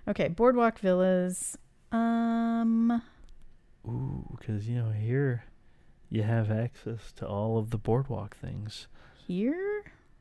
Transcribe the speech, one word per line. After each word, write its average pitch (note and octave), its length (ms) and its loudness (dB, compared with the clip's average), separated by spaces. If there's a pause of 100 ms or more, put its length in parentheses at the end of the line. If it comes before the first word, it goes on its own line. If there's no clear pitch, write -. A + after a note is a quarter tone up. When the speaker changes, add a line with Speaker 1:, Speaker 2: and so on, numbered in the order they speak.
Speaker 1:
Okay, G3+ 200 0
Boardwalk A#3 520 4
Villas. F#3 760 2 (360)
Um, A3+ 1120 2 (840)
Speaker 2:
Ooh, C3 540 -6
'cause, G#2+ 260 -4
you A#2+ 100 -2
know, A2+ 140 -2
here A#2+ 540 0 (640)
you G#2+ 160 0
have A2+ 260 2
access A2 600 -4
to - 160 -12
all G#2+ 300 0
of A2 120 -2
the A2 80 -2
boardwalk A2 580 -2
things. - 520 -10 (400)
Speaker 1:
Here? F4 640 -2 (280)